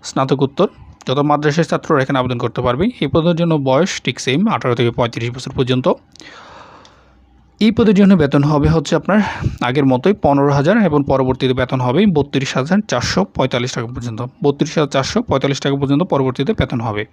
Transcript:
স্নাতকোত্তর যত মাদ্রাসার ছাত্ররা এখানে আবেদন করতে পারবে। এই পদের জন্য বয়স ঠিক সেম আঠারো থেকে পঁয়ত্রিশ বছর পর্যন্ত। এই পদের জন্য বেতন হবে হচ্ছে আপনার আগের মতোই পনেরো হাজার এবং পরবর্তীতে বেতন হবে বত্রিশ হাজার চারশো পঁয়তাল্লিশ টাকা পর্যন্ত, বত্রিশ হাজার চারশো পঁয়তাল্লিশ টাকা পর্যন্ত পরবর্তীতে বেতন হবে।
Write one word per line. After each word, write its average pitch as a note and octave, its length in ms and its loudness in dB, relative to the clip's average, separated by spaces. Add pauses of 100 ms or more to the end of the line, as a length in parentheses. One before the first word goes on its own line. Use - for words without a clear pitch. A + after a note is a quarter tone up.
স্নাতকোত্তর C#3 580 0 (400)
যত C3 120 0 (100)
মাদ্রাসার D3 400 0
ছাত্ররা D#3+ 340 0
এখানে C#3 180 -2
আবেদন B2 220 -4
করতে A#2+ 220 -4
পারবে। B2+ 200 0 (180)
এই C#3+ 100 -2
পদের E3+ 260 2
জন্য E3+ 140 0 (140)
বয়স C#3 240 2 (140)
ঠিক C#3 100 -2 (100)
সেম C3 140 0 (160)
আঠারো B2 240 0
থেকে A#2 180 2
পঁয়ত্রিশ A#2 380 -2
বছর C3 220 -12
পর্যন্ত। B2+ 280 0 (1800)
এই A3 160 4
পদের G#3+ 220 4
জন্য G3 120 6 (100)
বেতন C#3+ 300 2
হবে D3 240 2
হচ্ছে D#3 200 -2
আপনার F#3+ 240 2 (480)
আগের C#3 240 0
মতোই C3 220 2 (120)
পনেরো C#3+ 320 4
হাজার D3+ 180 2 (140)
এবং D3 100 2 (120)
পরবর্তীতে C3 500 0
বেতন B2+ 260 -2
হবে C3 140 2 (160)
বত্রিশ C#3+ 400 -2
হাজার D#3 200 0 (140)
চারশো B2 300 -2 (140)
পঁয়তাল্লিশ B2+ 400 -2
টাকা A#2 200 -6
পর্যন্ত, A#2 240 -8 (240)
বত্রিশ D3 320 0
হাজার D#3 200 0
চারশো C#3 240 0 (100)
পঁয়তাল্লিশ C#3 340 0
টাকা C#3 180 0
পর্যন্ত C#3 200 2 (120)
পরবর্তীতে C3+ 460 -2
বেতন B2+ 280 -2
হবে। G#2 260 -4